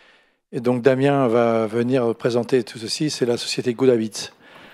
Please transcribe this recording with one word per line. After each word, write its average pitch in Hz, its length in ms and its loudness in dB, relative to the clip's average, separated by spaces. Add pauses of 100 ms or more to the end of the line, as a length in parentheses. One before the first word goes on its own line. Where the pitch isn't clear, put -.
(500)
Et 131 100 -8
donc 123 200 0
Damien 135 480 4
va 113 380 2
venir 117 480 0
présenter 120 500 0
tout - 140 -14
ceci, 113 320 -4
c'est - 160 -2
la 120 100 0
société 123 380 -4
Good 131 160 4
Habits. 113 400 -2 (440)